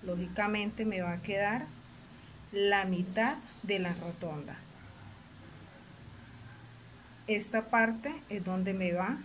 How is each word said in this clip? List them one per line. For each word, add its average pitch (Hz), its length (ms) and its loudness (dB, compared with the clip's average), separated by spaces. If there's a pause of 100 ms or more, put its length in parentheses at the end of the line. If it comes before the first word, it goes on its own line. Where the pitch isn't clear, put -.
lógicamente 208 800 2
me 196 160 2
va 175 120 0
a 175 100 -2
quedar 208 420 2 (840)
la 202 340 6
mitad 190 520 4 (260)
de 196 160 2
la 180 140 2
rotonda. 170 640 -6 (2750)
Esta 214 400 2
parte 226 500 4 (140)
es 202 140 -2
donde 185 300 2
me 180 200 2
va 185 320 2